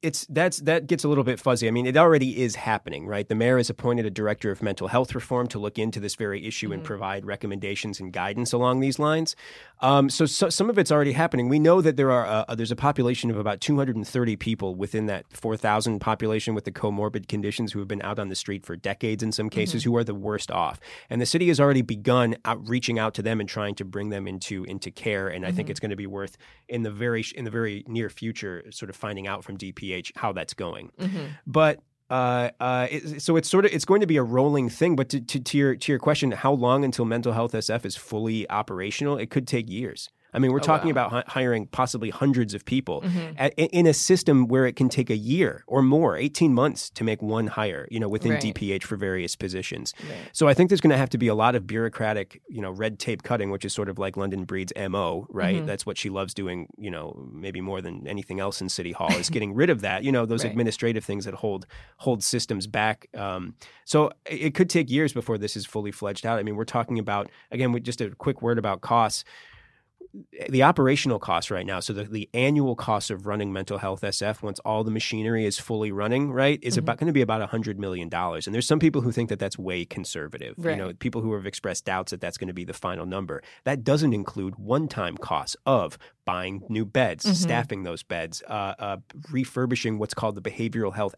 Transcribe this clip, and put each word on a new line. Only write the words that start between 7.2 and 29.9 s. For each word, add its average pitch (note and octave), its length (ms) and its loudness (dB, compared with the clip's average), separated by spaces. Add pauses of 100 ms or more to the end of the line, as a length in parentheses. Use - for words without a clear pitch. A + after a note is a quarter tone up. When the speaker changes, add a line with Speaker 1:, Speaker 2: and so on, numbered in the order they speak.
Speaker 1:
recommendations G2+ 720 -6
and F#2 140 -12
guidance G2+ 400 -4
along B2+ 260 2
these C3+ 180 0
lines. D#3 380 0 (460)
Um, C#3 280 6
so, D#3 160 2
so F3 240 2
some G3+ 200 2
of A3+ 80 4
it's F#3+ 120 4
already D3 220 4
happening. B2+ 380 2
We D3 100 6
know E3+ 220 8
that D3+ 160 4
there C3+ 140 4
are, A2 360 4
uh, A#2+ 80 -2
there's A2+ 160 -2
a A#2+ 60 -2
population B2+ 520 2
of A2 80 0
about G#2 220 -2
two D3 160 2
hundred C3 220 2
and G#2 100 -4
thirty A#2 300 0
people G#2 380 -2
within G2+ 320 -4
that G2 240 -4
four A2 260 -4
thousand A2 420 2
population A2 560 0
with G#2 80 -4
the G2+ 80 -8
comorbid G#2 560 -4
conditions G#2 460 -4
who G#2 60 -4
have G2 100 -8
been G2+ 120 -6
out G#2 180 -6
on G2+ 100 -6
the F#2+ 60 -6
street G2 300 -6
for E2+ 120 -10
decades G2+ 440 -4
in A2 120 -2
some G#2+ 160 -2
cases, - 320 -2
Speaker 2:
Mm-hmm. A#2+ 100 0
Speaker 1:
who A#2+ 60 4
are A#2 80 2
the G#2+ 100 -6
worst G2+ 340 -6
off. E2+ 300 -2 (300)
And A#2+ 120 -2
the B2 40 0
city F3 240 4
has D3+ 100 6
already C#3 220 8
begun A#2 640 4
out, A2 240 -2
reaching A#2+ 300 0
out A2 160 0
to A2+ 60 -6
them A2 200 0
and G2+ 80 -4
trying G#2 260 -4
to - 100 -8
bring G2+ 240 -6
them G2 200 -6
into, F#2+ 340 -8
into F#2+ 280 -10
care. G2 360 -2
And F#2 180 -6
I F#2 60 -2
think G#2+ 140 -2
Speaker 2:
Mm-hmm. - 60 -8
Speaker 1:
it's - 100 -8
gonna G#2 160 -4
be G2+ 100 -8
worth G2 300 -10 (320)
in A#2+ 140 -2
the G#2+ 80 -4
very A2+ 300 -2
sh-, - 120 -8
in C3+ 100 -10
the A2+ 80 -8
very A2 340 -2
near A2+ 240 -4
future, G#2 640 -8
sort G2+ 180 -12
of F#2 60 -14
finding G2 320 -8
out G2 160 -6
from G2 140 -10
D F#2+ 160 -10
P - 200 -10